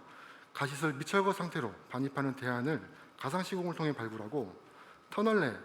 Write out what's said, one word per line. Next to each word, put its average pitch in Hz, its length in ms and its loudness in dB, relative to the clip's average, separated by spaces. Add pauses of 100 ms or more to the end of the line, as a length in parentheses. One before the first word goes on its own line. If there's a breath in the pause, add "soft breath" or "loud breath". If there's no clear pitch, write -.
(520 loud breath)
가시설 143 420 0
미철거 190 380 4
상태로 160 400 -2 (160)
반입하는 135 460 0
대안을 123 480 0 (340 loud breath)
가상 175 280 0
시공을 175 320 -2
통해 156 160 2
발굴하고 110 680 -4 (480 loud breath)
터널 214 320 4
내 123 140 2 (100)